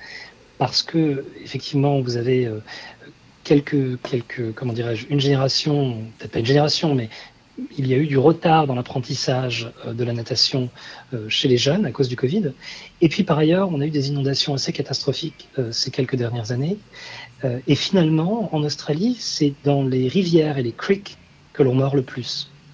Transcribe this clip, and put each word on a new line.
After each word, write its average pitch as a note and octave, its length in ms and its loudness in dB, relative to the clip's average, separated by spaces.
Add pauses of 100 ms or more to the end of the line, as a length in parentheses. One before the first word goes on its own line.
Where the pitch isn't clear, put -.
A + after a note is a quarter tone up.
(580)
parce - 240 0
que D3 420 0 (180)
effectivement C#3 580 0
vous B2 180 -2
avez, B2+ 260 2
euh, G#2+ 180 -4 (800)
quelques, C#3 600 2
quelques, A#2 520 -4
comment B2 200 -4
dirais-je, A#2 340 -4
une C#3+ 100 2
génération, C3+ 800 2 (220)
peut-être - 140 -12
pas B2 80 -2
une A2+ 60 -2
génération, D3 480 4
mais A#2 140 0 (720)
il C3+ 80 0
y B2+ 80 2
a - 20 4
eu D3+ 100 4
du C#3 120 2
retard D#3+ 480 6
dans C3 80 0
l'apprentissage, B2 960 -2 (160)
euh, A#2 80 -6
de A#2+ 100 -2
la A#2+ 80 -2
natation, B2 560 0 (460)
euh, G#2+ 140 -6
chez - 200 0
les B2 100 6
jeunes D3+ 280 2
à B2+ 40 -2
cause B2+ 180 0
du B2 80 -6
covid. D3 360 0 (480)
Et D#3+ 80 8
puis - 140 0
par D3+ 160 0
ailleurs, F3 340 4
on C#3+ 80 0
a C#3+ 60 0
eu D#3 40 -2
des C#3+ 180 0
inondations C#3 460 0
assez C#3 180 -2
catastrophiques, - 760 -4 (100)
euh, A#2 140 -2
ces - 180 -4
quelques B2+ 260 -2
dernières A#2+ 360 -4
années. D3 240 -2 (680)
Euh, B2 220 -2
et C#3+ 100 4
finalement, E3+ 800 2
en D3+ 80 0
Australie, D#3+ 560 -2
c'est - 360 0 (100)
dans C#3 200 2
les B2+ 220 0
rivières D#3 520 2
et C3 40 0
les A2+ 100 -4
creeks - 440 -4 (380)
que - 80 4
l'on B2+ 120 4
meurt C3+ 200 2
le C3+ 80 2
plus, - 480 -8 (240)